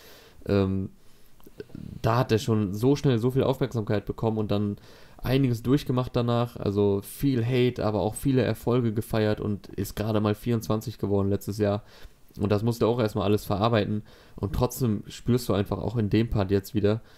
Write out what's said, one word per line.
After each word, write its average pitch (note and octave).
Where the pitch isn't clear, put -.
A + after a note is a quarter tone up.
Ähm, F#2+
da A2+
hat A#2
er A2
schon G#2+
so B2
schnell C#3
so A#2+
viel C3+
Aufmerksamkeit A2
bekommen A2
und G#2+
dann G#2
einiges B2
durchgemacht B2+
danach, A#2+
also G2+
viel C3
Hate, B2
aber G#2+
auch G#2
viele C3
Erfolge A#2
gefeiert G#2+
und G#2
ist -
gerade G#2+
mal G#2
vierundzwanzig A2+
geworden G2
letztes G2+
Jahr G#2
und G2
das G#2
musste A#2
auch A#2+
erstmal G#2+
alles G#2
verarbeiten G#2+
und -
trotzdem A#2
spürst -
du -
einfach G2
auch G#2
in G#2
dem A2
Part G2+
jetzt G2
wieder, G#2